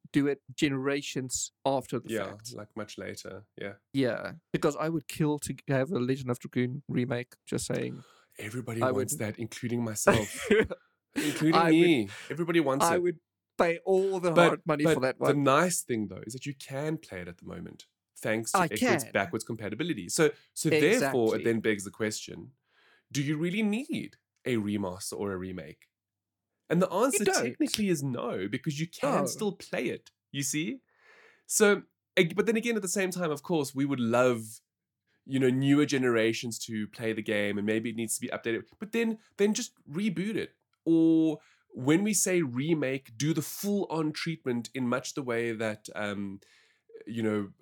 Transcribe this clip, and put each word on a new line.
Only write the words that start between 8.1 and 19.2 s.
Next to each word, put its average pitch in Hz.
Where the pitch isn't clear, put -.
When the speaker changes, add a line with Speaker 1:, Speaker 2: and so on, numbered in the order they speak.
Speaker 2:
Everybody 113
Speaker 1:
I 131
Speaker 2:
wants 127
Speaker 1:
would 151
Speaker 2:
that, 110
including 120
myself. 107
Speaker 1:
<laughs> -
Speaker 2:
Including 151
Speaker 1:
I 170
would 160
Speaker 2:
me. 160
Everybody 165
wants 139
Speaker 1:
I 170
Speaker 2:
it. 180
Speaker 1:
would 175
pay 170
all 190
the 175
Speaker 2:
But, 170
Speaker 1:
hard 151
money 151
Speaker 2:
but 160
Speaker 1:
for 143
that 127
Speaker 2:
the 131
Speaker 1:
one. 139
Speaker 2:
nice 151
thing, 110
though, 95
is 110
that 131
you 143
can 147
play 95
it 87
at 87
the -
moment, 87
thanks 113
to 196
Speaker 1:
I 180
Speaker 2:
Epic -
Speaker 1:
can. 175
Speaker 2:
backwards 104